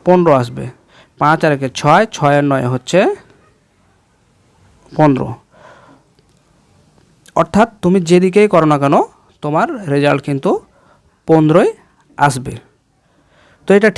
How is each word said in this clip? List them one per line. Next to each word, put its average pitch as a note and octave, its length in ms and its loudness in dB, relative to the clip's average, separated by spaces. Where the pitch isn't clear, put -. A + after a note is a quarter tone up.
পনেরো F3 340 4
আসবে। B2 240 -8
পাঁচ D3+ 260 2
আর D3+ 100 2
একে C3 120 -6
ছয়, E3 260 2
ছয় C#3+ 240 2
আর C#3+ 120 0
নয় C3 200 -2
হচ্ছে E3+ 280 -2
পনেরো। D3 320 0
অর্থাৎ G3+ 280 -2
তুমি F#3 160 0
যেদিকেই F#3 460 2
করো D#3+ 180 2
না D3 100 0
কেন, C#3+ 120 0
তোমার D#3 240 -4
রেজাল্ট C#3+ 360 0
কিন্তু C#3+ 220 -4
পনেরোই D#3+ 400 4
আসবে। B2+ 280 -4
তো - 120 0
এটা G#3+ 200 2